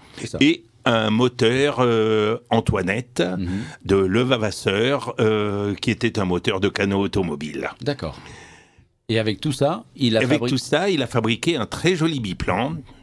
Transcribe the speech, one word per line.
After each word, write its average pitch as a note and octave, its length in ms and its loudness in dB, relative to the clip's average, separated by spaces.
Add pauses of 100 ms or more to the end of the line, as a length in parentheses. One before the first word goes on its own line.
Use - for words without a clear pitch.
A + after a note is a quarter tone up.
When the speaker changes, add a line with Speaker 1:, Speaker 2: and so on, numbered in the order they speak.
(180)
Speaker 1:
c'est A2+ 100 -10
ça. - 120 -8
Speaker 2:
et D3+ 240 2 (200)
un A2+ 260 2
moteur, B2 680 2
euh, A2 580 2 (120)
Antoinette, A2 720 0 (160)
Speaker 1:
Mhm. F2 100 -4 (360)
Speaker 2:
de F#2+ 120 2
Levavasseur, A2 1200 0
euh, G#2 540 0
qui - 160 -4
était A2 280 -2
un G2 60 0
moteur F#2 360 0
de G2 80 2
canot G2 320 0
automobile. D#2 680 -4 (100)
Speaker 1:
D'accord. B2+ 380 -8 (880)
Et A2 100 0
avec A2 220 -2
tout D3+ 120 -2
ça, D#3+ 320 0 (120)
il A2+ 200 2
a - 40 4
Speaker 2:
Avec C3+ 200 2
Speaker 1:
fabri- A#2+ 100 -2
Speaker 2:
tout C3+ 80 2
ça, E3+ 300 0
il D#3+ 140 0
a A#2+ 40 -2
fabriqué A#2+ 500 0
un A2 100 -2
très - 280 0
joli D#3 260 0
biplan, G#2 500 -2 (320)